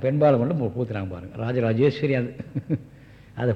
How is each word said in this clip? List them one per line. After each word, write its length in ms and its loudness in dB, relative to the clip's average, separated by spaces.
பெண்பாலம் 360 6
கொண்டு 200 0
பூ-, 160 -2
பூத்துறாங்க 380 -4
பாருங்க. 300 -14
ராஜராஜேஸ்வரி 760 2
அது, 120 -4
அதை 120 2